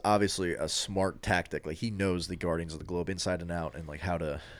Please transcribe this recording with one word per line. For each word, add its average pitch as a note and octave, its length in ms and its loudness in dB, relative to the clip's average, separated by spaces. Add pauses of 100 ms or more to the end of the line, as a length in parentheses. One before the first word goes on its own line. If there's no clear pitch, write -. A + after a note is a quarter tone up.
obviously G2 500 4
a D#2+ 140 -2
smart F#2+ 540 0
tactic. - 440 0
Like, D#2+ 120 -4
he A#2 120 -2
knows F#2 380 2
the F2+ 80 -4
Guardians E2 360 0
of D#2 60 -6
the - 60 -10
Globe F2 260 -2
inside F2+ 320 0
and E2+ 80 -6
out E2 240 -2
and, D#2+ 140 -8
like, D2 120 -8
how E2+ 180 2
to, D2+ 220 -2 (200)